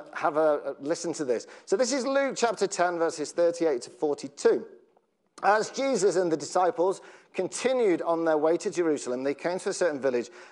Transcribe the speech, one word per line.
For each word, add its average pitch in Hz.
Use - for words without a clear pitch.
have 151
a, 151
a 139
listen 160
to 156
this. 117
So 196
this 240
is 262
Luke 269
chapter 214
ten, 180
verses 156
thirty-eight 165
to -
forty-two. 147
As 208
Jesus 208
and 180
the 160
disciples 170
continued 196
on 165
their 160
way 160
to 202
Jerusalem, 143
they 143
came 175
to 202
a -
certain 151
village 123